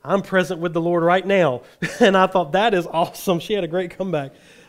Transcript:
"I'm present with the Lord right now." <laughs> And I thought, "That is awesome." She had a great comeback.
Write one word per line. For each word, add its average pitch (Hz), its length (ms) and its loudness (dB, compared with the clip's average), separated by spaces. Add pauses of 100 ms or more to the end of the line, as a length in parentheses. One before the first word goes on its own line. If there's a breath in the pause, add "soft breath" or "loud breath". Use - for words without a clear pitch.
"I'm 185 200 0
present 180 360 -2
with 170 140 -4
the 165 80 -2
Lord 170 220 0
right 175 240 2
now." 170 360 2 (180 loud breath)
<laughs> - 200 -6
And 196 160 6
I 185 100 6
thought, 180 260 0
"That 208 200 2
is 170 140 0
awesome." 170 540 -2
She - 120 -8
had 202 120 -2
a 160 40 -4
great 180 220 -4
comeback. 156 420 -6 (360 loud breath)